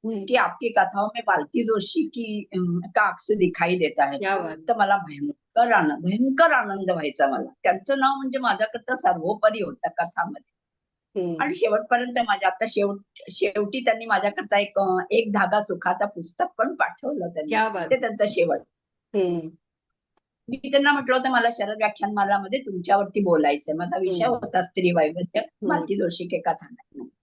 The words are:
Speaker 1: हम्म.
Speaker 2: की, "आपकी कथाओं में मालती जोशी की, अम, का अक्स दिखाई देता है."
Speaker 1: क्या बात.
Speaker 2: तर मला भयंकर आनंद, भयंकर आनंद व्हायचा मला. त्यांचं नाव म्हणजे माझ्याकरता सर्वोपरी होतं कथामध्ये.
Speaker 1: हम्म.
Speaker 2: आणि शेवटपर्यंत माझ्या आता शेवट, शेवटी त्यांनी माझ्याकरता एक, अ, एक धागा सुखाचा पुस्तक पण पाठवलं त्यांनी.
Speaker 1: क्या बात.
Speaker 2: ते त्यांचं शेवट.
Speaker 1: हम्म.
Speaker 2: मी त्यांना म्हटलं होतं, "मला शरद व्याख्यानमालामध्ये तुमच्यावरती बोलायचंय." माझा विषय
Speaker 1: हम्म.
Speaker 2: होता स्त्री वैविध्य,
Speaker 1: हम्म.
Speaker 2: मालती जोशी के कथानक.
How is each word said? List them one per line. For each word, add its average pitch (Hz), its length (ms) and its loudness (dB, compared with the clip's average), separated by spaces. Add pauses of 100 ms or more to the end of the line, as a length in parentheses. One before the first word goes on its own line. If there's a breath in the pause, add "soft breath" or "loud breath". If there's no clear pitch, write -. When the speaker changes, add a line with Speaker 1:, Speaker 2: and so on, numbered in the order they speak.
Speaker 1:
हम्म. 214 200 -6
Speaker 2:
की, 226 120 2
"आपकी 226 320 2
कथाओं 202 460 2
में 202 120 -6
मालती 196 380 2
जोशी 214 440 0
की, 214 440 -6
अम, 180 280 0
का 208 280 0
अक्स - 220 -8
दिखाई 185 460 2
देता 151 280 2
है." 139 140 -2
Speaker 1:
क्या 196 180 0
बात. 165 200 -6 (120)
Speaker 2:
तर 233 80 2
मला 202 200 4
भयंकर 151 760 -2
आनंद, 156 320 2
भयंकर 262 480 4
आनंद 196 380 0
व्हायचा 151 360 0
मला. 135 240 -2 (120)
त्यांचं 190 360 0
नाव 269 180 2
म्हणजे 269 220 -6
माझ्याकरता 220 580 -2
सर्वोपरी 208 680 0
होतं 165 260 -6
कथामध्ये. - 680 -6 (680)
Speaker 1:
हम्म. 170 200 -2
Speaker 2:
आणि 190 120 -2
शेवटपर्यंत 233 640 0
माझ्या 202 300 0
आता 185 200 -2
शेवट, 202 300 -2 (320)
शेवटी 208 540 -2
त्यांनी 226 220 0
माझ्याकरता 220 520 0
एक, - 200 0
अ, 370 180 2 (140)
एक 214 220 2
धागा 202 280 2
सुखाचा 190 460 -2
पुस्तक 208 400 -6 (120)
पण - 160 0
पाठवलं 262 540 -4
त्यांनी. 160 220 -6
Speaker 1:
क्या 220 180 2
बात. 185 220 -4
Speaker 2:
ते 254 100 2
त्यांचं 214 280 0
शेवट. 156 300 0 (560)
Speaker 1:
हम्म. 175 340 0 (1000)
Speaker 2:
मी 247 80 -6
त्यांना 285 360 2
म्हटलं 254 240 0
होतं, 254 140 0
"मला 233 220 2
शरद 214 240 -4
व्याख्यानमालामध्ये 202 800 0
तुमच्यावरती 196 680 0
बोलायचंय." 151 500 2
माझा 175 240 -4
विषय 185 260 0
Speaker 1:
हम्म. 240 120 2
Speaker 2:
होता 190 260 -2
स्त्री 180 280 0
वैविध्य, 170 500 0
Speaker 1:
हम्म. - 280 -8
Speaker 2:
मालती 165 280 0
जोशी 180 280 -2
के 180 160 -4
कथानक. - 680 -8 (160)